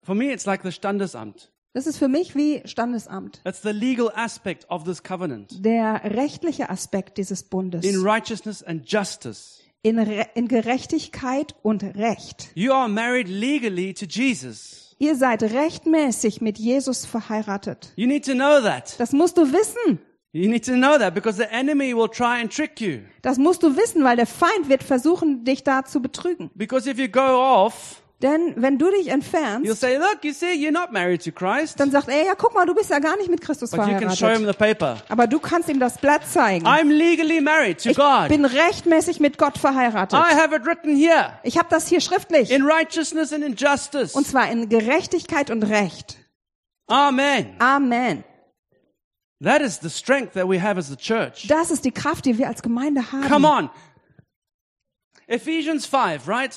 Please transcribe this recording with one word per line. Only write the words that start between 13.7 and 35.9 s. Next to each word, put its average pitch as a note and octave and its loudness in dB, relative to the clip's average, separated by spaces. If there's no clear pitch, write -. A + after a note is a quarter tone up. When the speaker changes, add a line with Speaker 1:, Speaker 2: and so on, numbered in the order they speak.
Speaker 1:
to G3 -12
Jesus. D3+ -6
Speaker 2:
Ihr D4+ 2
seid A#3+ 0
rechtmäßig C#4 0
mit G#3+ -4
Jesus B3 -2
verheiratet. G#3+ -8
Speaker 1:
You G#3+ -2
need C#4+ 0
to C4+ -4
know C#4 4
that. D3 -4
Speaker 2:
Das A#3+ -2
musst E4+ 2
du D4+ 4
wissen. G4+ 2
Speaker 1:
You F3 0
need A#3 0
to B3+ -2
know C4 6
that G3 2
because G3+ -2
the G#3+ -2
enemy C4+ -2
will A3+ 2
try A#3+ -2
and A#3 -6
trick - -6
you. D#3+ -4
Speaker 2:
Das C4 -2
musst D#4+ 4
du D4 4
wissen, F4 2
weil B3 4
der A#3 4
Feind F4 0
wird C4+ 2
versuchen, C#4 0
dich C4 0
da C4+ 0
zu - -4
betrügen. C#4 -6
Speaker 1:
Because A#3+ -4
if A3+ -6
you C4 -2
go G#3+ 0
off, B3+ 2
Speaker 2:
Denn D#4 0
wenn C4 2
du E4 2
dich G4 0
Speaker 1:
you'll F#3 -2
Speaker 2:
entfernst, B3+ -2
Speaker 1:
say, B3+ 0
"Look, F#4+ 0
you D4 -4
see, F4 -4
you're D4+ -2
not F4 -2
married F3+ -2
to E3 -8
Christ." A#3+ -4
Speaker 2:
dann C#4 2
sagt C#4+ 0
er, C#4+ 2
ja, F#4+ 0
guck - 0
mal, F4+ 4
du E4+ 0
bist G#4+ 0
ja E4 2
gar D#4 0
nicht F#4+ -4
mit E4 0
Christus B3 -6
Speaker 1:
But A3+ -2
you G3+ 0
can F#3+ 0
show A3 2
him A3 2
Speaker 2:
verheiratet. - 0
Speaker 1:
the G3+ 0
paper. F#3 0
Speaker 2:
Aber A#3 4
du B3 0
kannst E4+ -2
ihm C#4 0
das B3 0